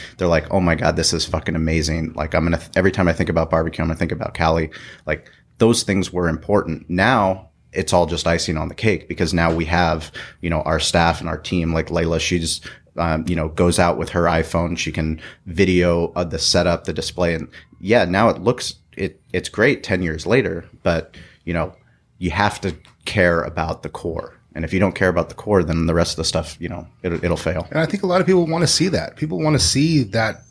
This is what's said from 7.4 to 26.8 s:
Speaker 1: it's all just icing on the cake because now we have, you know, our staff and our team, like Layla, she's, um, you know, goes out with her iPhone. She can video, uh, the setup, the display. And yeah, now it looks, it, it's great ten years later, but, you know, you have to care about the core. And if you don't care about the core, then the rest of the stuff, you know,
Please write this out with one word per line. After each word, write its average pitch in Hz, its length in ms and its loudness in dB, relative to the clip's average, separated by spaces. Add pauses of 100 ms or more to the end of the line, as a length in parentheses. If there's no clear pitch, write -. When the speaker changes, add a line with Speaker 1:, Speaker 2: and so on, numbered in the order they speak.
Speaker 1:
it's - 220 -2
all 87 120 4
just 80 200 -4
icing 85 320 0
on 80 100 -4
the 78 60 -10
cake 104 340 -2
because 87 240 -2
now 82 220 2
we 85 120 -2
have, 82 460 0 (300)
you 87 80 -4
know, 78 120 -2
our 80 180 0
staff 85 400 2
and 85 80 -8
our 80 100 -6
team, 82 340 -2
like 82 160 -2
Layla, 82 320 0
she's, 82 400 -2 (380)
um, 80 280 0
you 87 100 0
know, 78 120 -2
goes 87 300 2
out 87 180 4
with 82 140 -6
her 85 140 0
iPhone. 82 520 0
She 78 160 -6
can 78 280 -4 (260)
video, 87 680 2
uh, 87 120 -2
the 80 140 -6
setup, 87 460 0
the 87 80 -4
display. 85 420 -2
And - 140 -6 (320)
yeah, 104 240 4
now 95 240 2
it 87 140 0
looks, - 320 -2 (240)
it, - 220 -6 (120)
it's 92 160 -4
great 123 340 2
ten 92 200 0
years 80 240 -4
later, 92 400 0 (160)
but, 82 340 -2 (280)
you 85 100 -4
know, 80 200 -4 (440)
you 87 120 -2
have 101 320 0
to 90 120 -4 (300)
care 87 380 2
about 80 400 -6
the 78 80 -10
core. - 440 -8 (200)
And 78 100 -6
if 78 80 -6
you 95 80 0
don't 95 140 2
care 92 160 2
about 85 180 0
the - 60 -16
core, 101 280 2
then 82 220 0
the 82 100 2
rest 85 180 2
of - 40 -8
the 80 80 -6
stuff, - 340 -4
you 87 100 -8
know, 82 200 -12 (140)